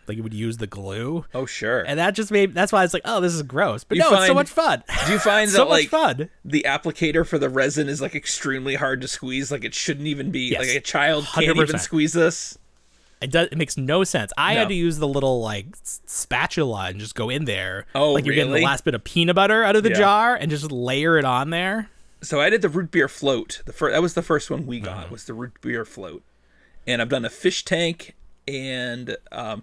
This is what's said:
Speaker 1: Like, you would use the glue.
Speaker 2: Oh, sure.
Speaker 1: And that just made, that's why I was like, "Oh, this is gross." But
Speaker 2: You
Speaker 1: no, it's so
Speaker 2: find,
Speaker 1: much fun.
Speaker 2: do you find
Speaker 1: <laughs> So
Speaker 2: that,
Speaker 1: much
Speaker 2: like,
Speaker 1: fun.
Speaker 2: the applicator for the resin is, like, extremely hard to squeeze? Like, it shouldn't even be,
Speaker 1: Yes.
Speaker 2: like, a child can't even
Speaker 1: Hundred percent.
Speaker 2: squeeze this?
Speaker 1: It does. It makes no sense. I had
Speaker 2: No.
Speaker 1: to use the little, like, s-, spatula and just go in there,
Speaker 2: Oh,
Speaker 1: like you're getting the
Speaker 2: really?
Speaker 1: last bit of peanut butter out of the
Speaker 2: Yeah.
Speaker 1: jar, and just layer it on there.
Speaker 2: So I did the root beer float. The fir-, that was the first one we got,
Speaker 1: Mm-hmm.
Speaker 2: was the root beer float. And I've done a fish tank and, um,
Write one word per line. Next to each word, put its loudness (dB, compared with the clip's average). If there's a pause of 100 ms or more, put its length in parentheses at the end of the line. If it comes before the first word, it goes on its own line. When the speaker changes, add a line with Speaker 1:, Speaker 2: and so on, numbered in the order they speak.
Speaker 1:
Like, -8
you -6
would -8
use -4
the -6
glue. -8
Speaker 2:
Oh, -4
sure. -2
Speaker 1:
And -4
that 2
just -4
made, 4
that's 2
why 6
I 4
was 0
like, -4
"Oh, 0
this 2
is -4
gross." 0
But -2
Speaker 2:
You 6
Speaker 1:
no, 6
it's 10
so 6
Speaker 2:
find, 6
Speaker 1:
much 2
fun. 2 (240)
Speaker 2:
do 2
you 2
find 4
Speaker 1:
<laughs> -
So 4
Speaker 2:
that, 6
Speaker 1:
much -
Speaker 2:
like, 4
Speaker 1:
fun. 2 (160)
Speaker 2:
the 2
applicator 0
for -2
the 0
resin 2
is, -6
like, -6
extremely -4
hard -2
to -8
squeeze? -6
Like, -6
it -8
shouldn't -4
even -4
be, -4
Speaker 1:
Yes. 0
Speaker 2:
like, 2
a -4
child 0
can't 0
even 4
Speaker 1:
Hundred 4
percent. -2
Speaker 2:
squeeze 0
this? 2 (640)
Speaker 1:
It -4
does. 2
It -6
makes -4
no 2
sense. -2
I 2
had 2
Speaker 2:
No. 0
Speaker 1:
to -2
use 0
the 0
little, 2
like, -6 (160)
s-, -10
spatula -2
and -8
just -10
go -4
in -4
there, -4
Speaker 2:
Oh, 2
Speaker 1:
like 2
you're 0
getting 2
the 0
Speaker 2:
really? 4
Speaker 1:
last -2
bit 0
of -8
peanut 0
butter 4
out 4
of 4
the 4
Speaker 2:
Yeah. 2
Speaker 1:
jar, 4
and -4
just -4
layer 2
it 2
on 0
there. -2 (320)
Speaker 2:
So -2
I 4
did 4
the 4
root -2
beer 2
float. -2
The -10
fir-, -2
that 2
was 0
the 0
first 0
one -6
we -8
got, -10
Speaker 1:
Mm-hmm. -14
Speaker 2:
was -16
the -12
root -12
beer -6
float. -14 (640)
And 0
I've -2
done -2
a -6
fish -2
tank -4 (320)
and, -8 (140)
um, -10